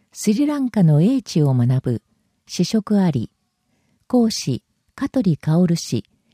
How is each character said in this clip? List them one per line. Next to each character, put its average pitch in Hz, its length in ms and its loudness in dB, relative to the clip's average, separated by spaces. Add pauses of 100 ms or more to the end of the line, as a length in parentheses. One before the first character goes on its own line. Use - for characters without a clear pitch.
(140)
ス - 180 -2
リ 269 160 0
ラ 294 100 -2
ン 262 120 -2
カ 208 140 0
の 156 180 4
英 247 200 2
知 - 200 -2
を 139 120 2
学 127 300 0
ぶ。 120 180 -4 (460)
試 - 160 -4
食 208 380 0
あ 180 100 2
り。 120 180 -4 (760)
講 240 220 2
師、 - 340 -6 (320)
香 277 140 -6
取 196 260 0
薫 170 400 0
氏、 - 300 -6 (280)